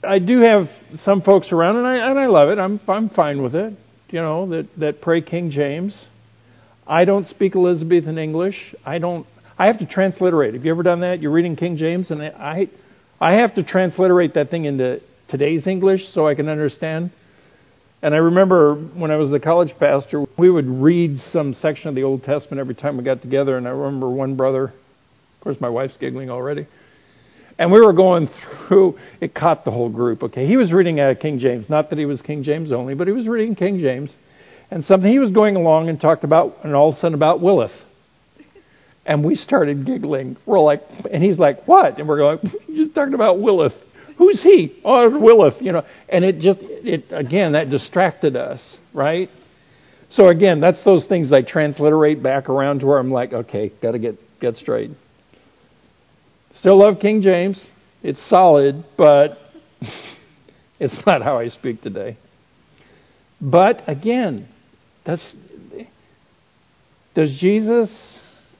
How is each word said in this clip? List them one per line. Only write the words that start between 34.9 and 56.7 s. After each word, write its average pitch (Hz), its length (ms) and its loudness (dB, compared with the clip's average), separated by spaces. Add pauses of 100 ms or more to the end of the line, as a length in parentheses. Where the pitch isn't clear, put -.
he 262 80 4
was 240 140 0
going 208 240 2
along 165 320 2
and 156 120 -6
talked 160 220 0
about, 156 400 0
and 151 140 -6
all 151 140 4
of 139 40 -8
a - 40 -16
sudden 165 160 -2
about 156 260 0
Willith. 170 340 0 (1300)
And 147 200 -2
we 180 100 0
started 147 500 -2
giggling. 143 520 -6 (100)
We're 196 140 2
like, 151 220 2 (280)
and 160 100 -4
he's 185 180 2
like, 147 280 0
"What?" 349 320 4
And 147 80 -10
we're 151 120 -2
going, 151 240 2
<laughs> - 260 -10
"You 311 160 -2
just 302 100 -8
talked 285 200 -2
about 208 240 2
Willith." 190 360 0 (440)
"Who's 370 240 4
he?" 320 420 4
"Oh, 240 220 4
it's 240 100 2
Willith," 220 460 6
you 190 100 -4
know. 165 120 -4 (240)
And 180 180 0
it 175 140 -2
just, 185 200 2
it, - 500 -8
again, 156 420 -2
that 147 180 0
distracted 151 680 -2
us, 131 400 -10 (160)
right? 160 380 -4 (800)
So 190 180 6
again, 170 320 4
that's 170 240 0
those 185 220 2
things 160 260 0
I 135 80 6
transliterate 151 840 0
back 135 280 -4
around 139 300 -2
to 139 60 -4
where 139 120 4
I'm 127 120 -4
like, 123 220 -4
"Okay, 110 480 -8
gotta 117 180 -4
get, 110 200 -8 (220)
get 120 180 -6
straight." 113 320 -6 (1600)
Still 196 260 4